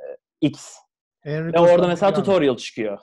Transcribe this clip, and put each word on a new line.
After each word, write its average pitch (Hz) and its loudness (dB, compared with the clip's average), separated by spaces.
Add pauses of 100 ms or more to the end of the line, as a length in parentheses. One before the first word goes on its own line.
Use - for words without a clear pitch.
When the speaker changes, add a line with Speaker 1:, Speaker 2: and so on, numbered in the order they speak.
(420)
Speaker 1:
X." - -6 (500)
Speaker 2:
Enrico 160 -8
Speaker 1:
Ve 165 2
orada 175 6
mesela 175 -2
Speaker 2:
Sangiuliano. 196 0
Speaker 1:
tutorial 151 2
çıkıyor. 104 -8